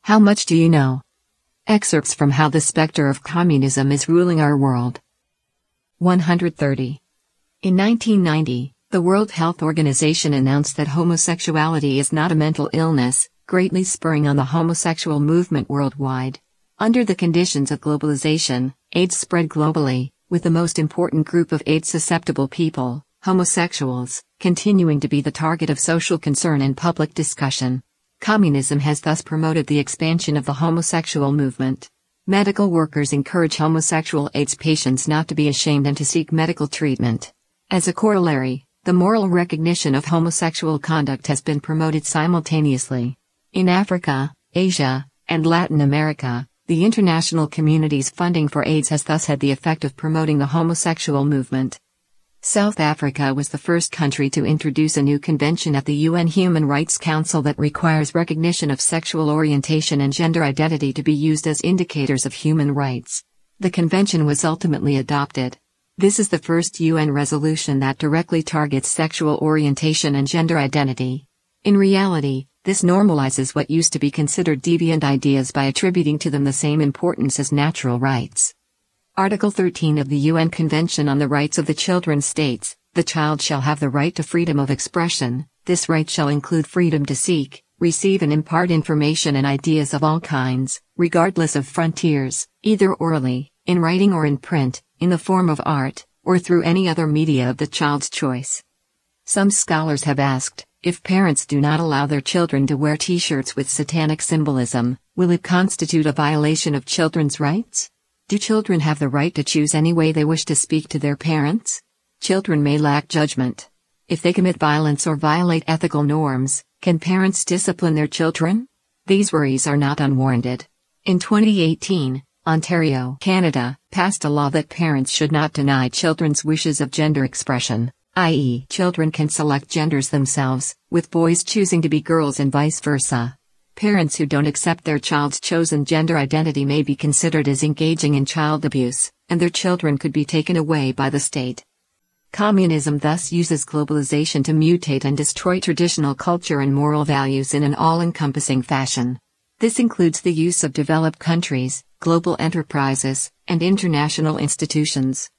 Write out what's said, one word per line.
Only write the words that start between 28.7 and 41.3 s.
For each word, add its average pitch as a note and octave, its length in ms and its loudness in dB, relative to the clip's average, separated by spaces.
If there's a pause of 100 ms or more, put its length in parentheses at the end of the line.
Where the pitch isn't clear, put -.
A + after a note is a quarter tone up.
has D3 220 -2
thus D#3+ 200 -2
promoted D#3+ 460 -2
the D3 100 0
expansion D#3+ 600 -2
of C#3 80 -4
the C#3+ 80 -4
homosexual D#3+ 800 0
movement. C3 560 -2 (360)
Medical G3+ 460 2
workers D3+ 400 0
encourage D3+ 460 0
homosexual D#3+ 760 0
aids C#3+ 220 -2
patients C#3 520 0
not D#3 200 0
to D#3 80 -8
be D3 140 2
ashamed C#3+ 360 0
and C#3+ 120 0
to D3 80 -4
seek D#3+ 260 -2
medical D#3+ 340 0
treatment. A#2+ 680 -2 (360)
As F#3 200 0
a F3 40 -2
corollary, D3+ 720 0 (200)
the F3+ 80 2
moral G3 340 4
recognition E3+ 640 0
of C#3 120 0
homosexual E3 760 0
conduct C#3+ 480 -2
has C3+ 140 -2